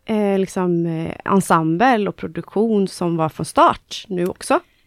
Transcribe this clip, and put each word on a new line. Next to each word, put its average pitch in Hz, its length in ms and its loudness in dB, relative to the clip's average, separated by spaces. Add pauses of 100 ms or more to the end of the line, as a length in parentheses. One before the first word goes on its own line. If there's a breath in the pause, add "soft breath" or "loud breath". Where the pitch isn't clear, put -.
eh, 202 340 0
liksom, 180 480 0
eh, 165 260 -4 (120)
ensemble 190 840 2
och 165 80 -8
produktion 190 720 -2
som 170 280 -4
var 160 120 0
från - 180 -8
start - 640 0
nu 180 180 -2
också? - 340 -2 (260)